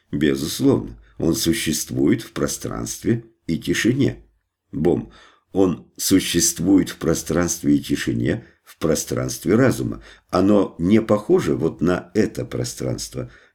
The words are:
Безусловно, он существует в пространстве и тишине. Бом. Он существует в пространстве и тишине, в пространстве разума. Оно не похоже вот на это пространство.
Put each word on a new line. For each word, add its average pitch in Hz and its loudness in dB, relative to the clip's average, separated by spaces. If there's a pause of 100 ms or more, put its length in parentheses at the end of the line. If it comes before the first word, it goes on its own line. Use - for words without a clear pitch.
(120)
Безусловно, 76 0 (160)
он 80 2
существует - 0
в - -20
пространстве - -4 (240)
и 80 -2
тишине. - 0 (460)
Бом. 78 0 (420)
Он 92 0
существует - 2
в - -12
пространстве 78 0
и 71 2
тишине, 69 -2 (180)
в - -20
пространстве 73 -2
разума. 69 0 (280)
Оно 98 2
не 101 4
похоже 110 2
вот 78 -2
на 90 0
это 95 -2
пространство. 62 -8 (260)